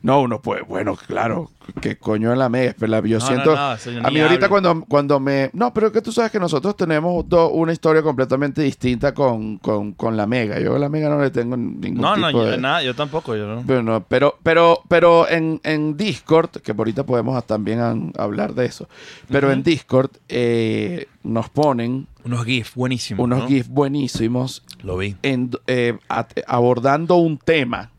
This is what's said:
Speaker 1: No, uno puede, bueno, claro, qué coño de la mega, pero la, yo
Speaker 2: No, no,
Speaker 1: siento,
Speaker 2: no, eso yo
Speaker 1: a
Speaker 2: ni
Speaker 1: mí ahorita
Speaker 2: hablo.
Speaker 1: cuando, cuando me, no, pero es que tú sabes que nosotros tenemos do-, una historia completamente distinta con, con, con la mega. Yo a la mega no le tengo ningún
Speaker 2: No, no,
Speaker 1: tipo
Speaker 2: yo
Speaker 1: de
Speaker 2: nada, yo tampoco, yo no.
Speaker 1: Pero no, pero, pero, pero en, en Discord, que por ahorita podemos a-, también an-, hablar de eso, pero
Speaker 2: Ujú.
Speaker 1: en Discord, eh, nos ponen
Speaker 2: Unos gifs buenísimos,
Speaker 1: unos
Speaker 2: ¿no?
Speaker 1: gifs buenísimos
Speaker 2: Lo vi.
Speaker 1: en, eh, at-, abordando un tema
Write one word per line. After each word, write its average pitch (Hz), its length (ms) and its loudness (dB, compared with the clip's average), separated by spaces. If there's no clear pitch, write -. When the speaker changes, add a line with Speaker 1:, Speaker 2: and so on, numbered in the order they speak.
Speaker 1:
No, 135 180 4
uno 117 180 -2
puede, - 220 -4
bueno, 98 340 -4
claro, 113 540 -4
qué 110 160 -6
coño 110 320 0
de 123 60 2
la 131 120 0
mega, 123 300 0
pero 110 140 -2
la, 110 80 2
yo 110 180 0
Speaker 2:
No, 110 80 -2
no, - 20 0
Speaker 1:
siento, 139 280 2
Speaker 2:
no, 143 180 -2
eso 113 160 -10
yo 120 120 -8
Speaker 1:
a - 80 -4
Speaker 2:
ni 139 40 -2
Speaker 1:
mí 151 80 0
ahorita 170 240 4
Speaker 2:
hablo. 190 40 0
Speaker 1:
cuando, 175 380 2
cuando 143 320 2
me, 135 340 0
no, 233 200 -2
pero 220 140 2
es 214 60 0
que 220 100 2
tú 226 80 -8
sabes 226 200 0
que 214 80 -2
nosotros 170 380 -2
tenemos 165 500 0
do-, 165 220 4
una 165 240 0
historia 160 300 2
completamente 135 580 0
distinta 127 540 0
con, 110 420 0
con, 104 360 -2
con 113 220 -4
la 104 120 0
mega. 113 320 -2
Yo - 160 0
a 139 40 0
la 143 100 0
mega 151 200 -2
no 147 100 0
le 139 120 0
tengo 123 260 -2
ningún - 440 -4
Speaker 2:
No, 180 140 2
no, 185 120 0
Speaker 1:
tipo 123 160 2
Speaker 2:
yo 110 80 2
Speaker 1:
de - 80 -2
Speaker 2:
nada, 139 240 0
yo 127 100 -4
tampoco, 139 420 -6
yo 104 120 -6
no. 117 180 -8
Speaker 1:
Pero 127 160 2
no, 113 260 0
pero, 135 360 2
pero, 170 440 4
pero 170 400 6
en, 160 360 -2
en 151 340 -2
Discord, 165 540 0
que 107 140 -6
por 110 100 -2
ahorita 113 180 -4
podemos 123 320 -2
a-, 120 60 -2
también 107 380 -4
an-, 117 360 -2
hablar 104 380 -4
de 123 140 -2
eso, - 200 -12
pero 139 200 2
Speaker 2:
Ujú. 135 80 2
Speaker 1:
en 135 80 -2
Discord, 135 480 2
eh, 117 800 -2
nos 113 260 -4
ponen 131 560 0
Speaker 2:
Unos 120 200 -4
gifs 120 300 -4
buenísimos, 123 480 -4
Speaker 1:
unos 123 160 0
Speaker 2:
¿no? 120 80 -4
Speaker 1:
gifs 127 220 0
buenísimos 131 920 -2
Speaker 2:
Lo 92 140 -6
vi. 98 260 -4
Speaker 1:
en, 127 260 -2
eh, 120 320 0
at-, - 180 -4
abordando 135 680 2
un 165 240 2
tema 120 600 0